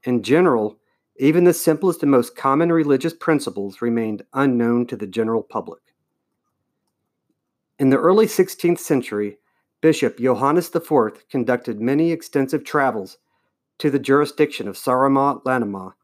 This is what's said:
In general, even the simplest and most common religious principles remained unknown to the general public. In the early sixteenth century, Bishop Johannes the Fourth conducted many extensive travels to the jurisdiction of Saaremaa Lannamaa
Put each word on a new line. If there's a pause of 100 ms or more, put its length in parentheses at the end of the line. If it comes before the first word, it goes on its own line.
In
general, (400)
even
the
simplest
and
most
common
religious
principles
remained
unknown
to
the
general
public. (2000)
In
the
early
sixteenth
century, (440)
Bishop
Johannes
the
Fourth
conducted
many
extensive
travels (600)
to
the
jurisdiction
of
Saaremaa
Lannamaa (120)